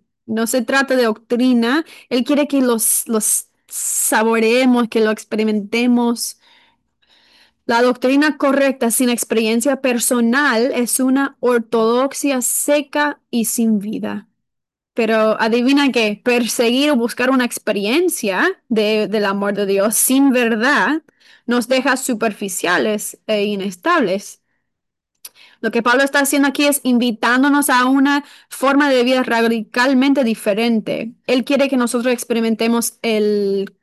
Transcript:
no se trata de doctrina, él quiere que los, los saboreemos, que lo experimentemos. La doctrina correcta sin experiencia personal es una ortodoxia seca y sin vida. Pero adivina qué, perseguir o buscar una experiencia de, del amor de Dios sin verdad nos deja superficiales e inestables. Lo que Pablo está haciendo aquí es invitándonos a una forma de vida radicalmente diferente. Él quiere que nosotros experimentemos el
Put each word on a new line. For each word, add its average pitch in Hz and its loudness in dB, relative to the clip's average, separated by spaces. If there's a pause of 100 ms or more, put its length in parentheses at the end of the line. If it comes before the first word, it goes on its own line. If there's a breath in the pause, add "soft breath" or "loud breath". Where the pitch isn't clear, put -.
(260)
no 220 -4
se 254 -2
trata 269 0
de 254 2
doctrina, 240 0 (240 loud breath)
él 240 -2
quiere 285 0
que 277 0
los, 233 -2
los - -2 (200)
saboreemos, 233 0
que 233 -2
lo 214 2
experimentemos. 226 -2 (1300 soft breath)
La 233 2
doctrina 277 2
correcta 269 0
sin 247 0
experiencia 233 -2
personal 240 0
es 247 -2
una 262 0
ortodoxia 247 0
seca 294 -2 (100)
y 233 0
sin 226 0
vida. 208 -8 (680)
Pero 220 0
adivina 247 2
qué, 214 -2
perseguir 247 0
o - 2
buscar 240 -2
una 254 2
experiencia 220 -2 (220)
de, 214 0
del 208 -2
amor 202 -2
de 202 -2
Dios 196 0
sin 269 2
verdad 240 0 (440 soft breath)
nos 240 -2
deja 262 0
superficiales 208 -4
e 208 -2
inestables. 202 -2 (1160 soft breath)
Lo 226 -4
que 233 -2
Pablo 247 2
está 277 0
haciendo 285 2
aquí 277 0
es 285 0
invitándonos 254 2
a 254 2
una 277 2 (240 loud breath)
forma 277 2
de 254 4
vida 254 2
radicalmente 247 0
diferente. 220 -2 (120)
Él 247 0
quiere 277 0
que 277 0
nosotros 247 0
experimentemos 226 -2
el 208 -2